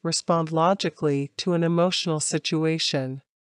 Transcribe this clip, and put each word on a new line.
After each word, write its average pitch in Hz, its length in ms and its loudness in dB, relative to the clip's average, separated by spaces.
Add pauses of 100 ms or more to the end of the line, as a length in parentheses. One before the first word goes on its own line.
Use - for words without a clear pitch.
respond 165 500 0
logically 160 840 0
to 175 160 0
an 170 100 2
emotional 170 560 0
situation. 156 1040 -2 (340)